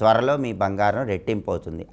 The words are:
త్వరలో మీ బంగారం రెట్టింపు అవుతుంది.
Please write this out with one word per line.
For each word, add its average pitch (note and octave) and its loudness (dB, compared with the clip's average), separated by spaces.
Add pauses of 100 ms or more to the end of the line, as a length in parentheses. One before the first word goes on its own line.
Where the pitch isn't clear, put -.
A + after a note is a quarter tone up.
త్వరలో A2+ 4 (100)
మీ A#2+ -4 (120)
బంగారం G2+ 0 (100)
రెట్టింపు G2 -4
అవుతుంది. D#2+ -8 (100)